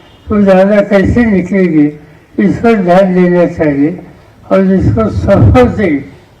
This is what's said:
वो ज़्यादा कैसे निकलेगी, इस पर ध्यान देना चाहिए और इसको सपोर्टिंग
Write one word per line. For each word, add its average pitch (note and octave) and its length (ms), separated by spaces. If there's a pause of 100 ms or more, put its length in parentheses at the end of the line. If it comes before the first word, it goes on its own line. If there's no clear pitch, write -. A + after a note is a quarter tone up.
(300)
वो G#3 120
ज़्यादा G3 400
कैसे - 440
निकलेगी, F3+ 600 (560)
इस E3 140
पर A#3 180
ध्यान F#3 380
देना F3 320
चाहिए D3+ 600 (460)
और F#3+ 220
इसको G3+ 360
सपोर्टिंग G3 920 (400)